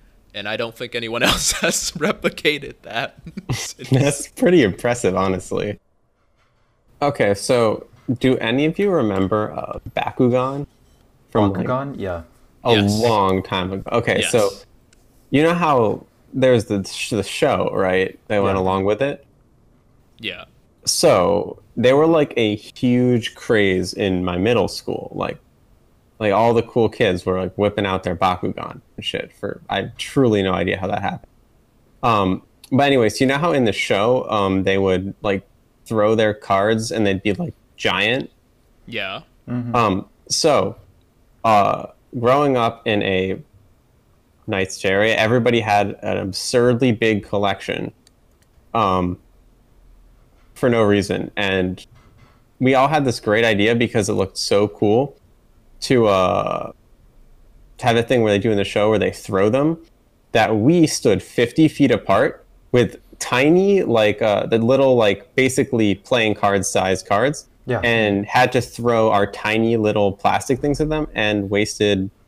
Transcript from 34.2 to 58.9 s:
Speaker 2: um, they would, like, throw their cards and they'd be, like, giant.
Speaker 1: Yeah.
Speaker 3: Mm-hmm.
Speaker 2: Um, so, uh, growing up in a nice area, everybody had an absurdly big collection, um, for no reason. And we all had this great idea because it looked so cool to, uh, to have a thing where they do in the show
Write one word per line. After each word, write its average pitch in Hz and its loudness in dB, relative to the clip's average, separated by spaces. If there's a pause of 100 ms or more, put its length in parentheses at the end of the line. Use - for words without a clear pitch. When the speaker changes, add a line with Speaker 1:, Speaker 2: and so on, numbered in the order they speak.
Speaker 2:
um, 95 0
they 98 0
would, 95 -2
like, 98 -4 (400)
throw 110 2
their 107 2
cards 110 0
and 104 0
they'd 95 0
be, 104 0
like, 160 -8 (260)
giant. 107 -2 (560)
Speaker 1:
Yeah. 107 -10 (260)
Speaker 3:
Mm-hmm. 120 -6
Speaker 2:
Um, 107 0 (220)
so, 113 0 (680)
uh, 107 2 (320)
growing 135 2
up 117 -2
in 104 0
a 95 -2 (1080)
nice 95 -4
area, 104 2
everybody 120 2
had 104 0
an 98 -4
absurdly 120 0
big 107 0
collection, - -4 (840)
um, 92 0 (1400)
for - 0
no 117 2
reason. 101 0
And 95 -4 (760)
we 131 2
all 135 2
had 147 0
this 117 -2
great 110 0
idea 110 2
because 113 0
it - -2
looked 95 -4
so 101 0
cool 117 0 (640)
to, 120 2
uh, 95 0 (1080)
to - -6
have 117 4
a 117 2
thing 123 2
where 107 4
they 101 4
do 110 0
in 104 2
the 98 2
show 107 0